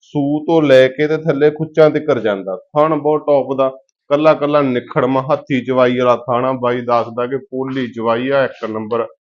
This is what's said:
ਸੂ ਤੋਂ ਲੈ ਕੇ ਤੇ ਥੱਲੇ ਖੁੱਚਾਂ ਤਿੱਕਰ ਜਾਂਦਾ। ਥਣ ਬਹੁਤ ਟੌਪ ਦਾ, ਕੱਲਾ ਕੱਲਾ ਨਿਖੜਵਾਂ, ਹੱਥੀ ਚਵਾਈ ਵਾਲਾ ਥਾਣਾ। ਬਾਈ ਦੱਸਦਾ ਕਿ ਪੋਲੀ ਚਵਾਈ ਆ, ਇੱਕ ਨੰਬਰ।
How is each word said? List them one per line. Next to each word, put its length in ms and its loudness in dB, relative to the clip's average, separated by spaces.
ਸੂ 420 -4
ਤੋਂ 180 2
ਲੈ 260 6
ਕੇ 200 -2
ਤੇ 80 0
ਥੱਲੇ 340 2
ਖੁੱਚਾਂ 400 2
ਤਿੱਕਰ 280 0
ਜਾਂਦਾ। 380 -4
ਥਣ 400 0
ਬਹੁਤ 240 -2
ਟੌਪ 380 0
ਦਾ, 100 2
ਕੱਲਾ 260 4
ਕੱਲਾ 280 0
ਨਿਖੜਵਾਂ, 600 -2
ਹੱਥੀ 420 -2
ਚਵਾਈ 340 2
ਵਾਲਾ 180 4
ਥਾਣਾ। 360 -2
ਬਾਈ 280 -2
ਦੱਸਦਾ 460 -2
ਕਿ 100 -6
ਪੋਲੀ 560 -6
ਚਵਾਈ 360 -2
ਆ, 160 0
ਇੱਕ 260 -8
ਨੰਬਰ। 340 -4